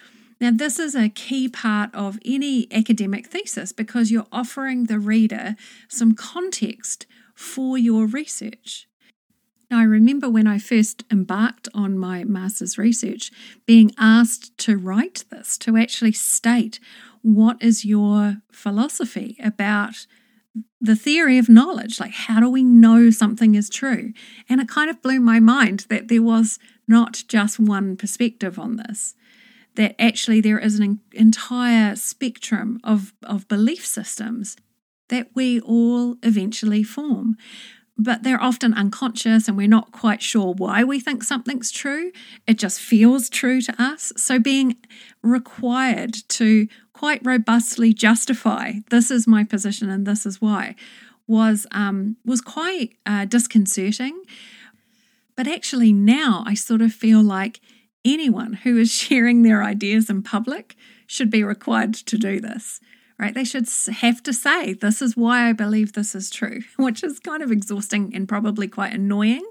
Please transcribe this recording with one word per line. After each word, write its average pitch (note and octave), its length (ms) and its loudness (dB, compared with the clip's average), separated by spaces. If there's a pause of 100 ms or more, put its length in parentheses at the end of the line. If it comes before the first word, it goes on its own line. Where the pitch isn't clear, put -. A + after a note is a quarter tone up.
(380)
Now, A#3+ 140 0
this C#4 260 -2
is D4+ 160 -6
a A3 140 0
key C4 400 -6
part G#3+ 460 -4
of G3+ 280 -8
any C4+ 480 -4
academic G#3+ 580 -2
thesis, - 440 -10
because A3+ 380 -4
you're A3 200 -2
offering B3+ 540 -6
the A3 140 -2
reader G#3+ 580 -2 (320)
some A3+ 260 2
context - 920 -8 (280)
for C4 440 -6
your A3 280 2
research. - 800 -10 (840)
Now, A#3 100 2
I A3+ 40 4
remember A#3+ 440 4
when A3 180 4
I G#3 120 0
first G#3+ 520 -2
embarked G3 600 -2
on G3 260 -4
my F3+ 240 -6
master's F#3+ 540 -6
research, A3+ 560 -2 (320)
being A3+ 340 8
asked A3+ 600 2
to G#3 180 -2
write G3 540 -6
this, - 280 -10
to A3+ 200 0
actually A3+ 340 0
state A#3 640 -2 (440)
what A3 380 4
is A3 260 0
your G#3 560 0 (100)
philosophy A3+ 920 -6
about G#3+ 640 -4 (720)
the A3 140 2
theory D4 440 2
of A#3 100 4
knowledge, A#3+ 500 6
like, - 140 -12
how A3+ 280 -2
do A#3+ 80 4
we C4 140 0
know A#3 480 8
something A3 440 2
is G#3 140 0
true? A#3+ 440 -6 (360)
And C4 120 0
it A3+ 80 -4
kind - 220 -2
of A#3 120 -12
blew C4 160 0
my A3+ 220 6
mind A3 480 4
that A3 200 -4
there A3+ 140 4
was A3+ 360 2 (280)
not A3+ 400 2
just G#3+ 320 -2
one G3 380 0
perspective G3+ 600 -6
on A3+ 180 -8
this, - 380 -12 (600)
that G#3+ 240 -2
actually A3+ 420 2
there G#3+ 200 2
is G#3+ 180 0
an G#3 60 2
en-, G3+ 160 -2 (120)
entire A3+ 840 2
spectrum A#3 880 -6
of, G3+ 280 -2 (120)
of G3 240 -8
belief A3 360 -2
systems G#3+ 720 -10 (520)
that B3 260 -6
we B3 260 0
all A#3+ 600 0
eventually G#3+ 640 0
form. A#3 520 -4 (640)
But A#3 260 -2
they're B3+ 180 0
often A#3+ 320 0
unconscious, A3 720 0
and G3+ 80 -2
we're G3+ 100 -2
not A3 240 4
quite G#3+ 320 -2
sure F#3+ 300 -2
why F#3+ 320 0
we C4+ 160 -2
think C4+ 220 -4
something's B3+ 480 -6
true. D#4+ 420 -8 (340)
It A3+ 120 2
just F#3+ 200 -6
feels A#3 520 4
true B3+ 320 -2
to A#3+ 200 -6
us. D4 360 -6
So B3+ 200 0
being C4+ 380 2 (460)
required B3 920 -2 (140)
to A3 400 4 (240)
quite D4 320 -4
robustly A#3 680 2
justify, A3 840 0 (100)
"This A#3 200 2
is A#3+ 160 0
my G#3+ 180 4
position G3+ 440 -4
and G3 180 -4
this G#3 200 -2
is F#3+ 160 -8
why," G#3 320 -2 (520)
was, A3 460 2
um, G3+ 500 -4
was B3 200 -2
quite, E4 640 -8
uh, G#3 180 -2
disconcerting. A#3 960 -2 (1120)
But B3+ 140 -6
actually B3 460 2
now A3 520 2
I G3+ 60 -4
sort A3 300 -2
of A3+ 100 2
feel A3 300 4
like G3 380 -2 (440)
anyone A#3+ 480 -2 (100)
who A#3+ 140 0
is A3+ 160 2
<laughs> - 20 -4
sharing A#3+ 460 2
their G#3+ 240 6
ideas G#3 460 0
in G3 120 -4
public A#3 540 -8 (300)
should A3+ 240 -4
be A3 120 2
required A3 520 -2
to - 240 -6
do G3 220 -4
this. - 380 -14 (400)
Right? G#3 140 -6
They B3+ 120 -6
should B3 200 -6
s-, - 220 -6
have A#3 380 -2
to C#4 100 -6
say, C#4+ 400 -2
"This G#3+ 260 -2
is B3 160 -2
why A#3+ 320 2
I A3+ 60 0
believe G#3+ 400 -2
this G#3 200 -6
is F#3+ 140 -10
true," A3 320 -10 (100)
<laughs> - 60 -20
which B3+ 260 -2
is D4+ 160 -8
kind D#4 240 -10
of C4 80 -4
exhausting G#3 640 -4
and F#3+ 140 -6
probably G#3 400 -4
quite - 240 -8
annoying. G#3 580 -2